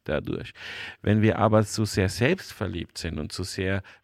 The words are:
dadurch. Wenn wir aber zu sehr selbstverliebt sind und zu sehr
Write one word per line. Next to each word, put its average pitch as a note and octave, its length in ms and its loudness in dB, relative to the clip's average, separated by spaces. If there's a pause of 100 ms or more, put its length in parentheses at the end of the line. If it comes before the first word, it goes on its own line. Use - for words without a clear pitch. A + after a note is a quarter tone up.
dadurch. - 480 -4 (480)
Wenn G#2 200 4
wir A2 180 4
aber G#2+ 260 6
zu A2 200 -2
sehr F#2+ 240 2
selbstverliebt G2 880 -2
sind E2 220 -4
und D#2 120 -6
zu F#2 120 -6
sehr F#2+ 400 -2 (200)